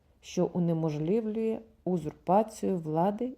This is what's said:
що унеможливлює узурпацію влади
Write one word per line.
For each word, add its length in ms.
що 320
унеможливлює 1080
узурпацію 960
влади 580